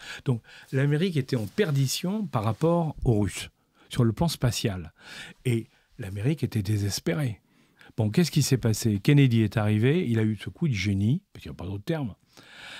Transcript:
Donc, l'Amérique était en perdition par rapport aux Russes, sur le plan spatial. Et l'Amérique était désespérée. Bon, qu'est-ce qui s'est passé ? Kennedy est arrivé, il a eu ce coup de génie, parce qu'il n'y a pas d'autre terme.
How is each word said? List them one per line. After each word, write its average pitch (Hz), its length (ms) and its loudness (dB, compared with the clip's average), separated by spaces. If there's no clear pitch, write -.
Donc, 120 160 0
l'Amérique 151 460 0
était 131 200 0
en 107 100 -4
perdition 175 800 -2
par 113 180 -2
rapport 156 500 2
aux 110 160 4
Russes, - 300 -4
sur - 160 2
le 113 80 4
plan 170 160 0
spatial. 101 640 -2
Et 113 220 0
l'Amérique 107 460 -4
était 110 180 0
désespérée. 107 760 -2
Bon, 110 140 0
qu'est-ce 160 200 2
qui 151 120 2
s'est 127 160 2
passé ? 107 440 0
Kennedy 135 380 6
est 104 160 0
arrivé, 113 520 2
il 113 120 2
a - 20 2
eu 107 140 2
ce - 140 -12
coup - 180 -2
de 127 60 0
génie, 101 480 0
parce - 100 -18
qu'il 85 80 -12
n'y 69 60 -12
a - 20 -14
pas 87 80 -10
d'autre 98 180 -8
terme. 143 300 -4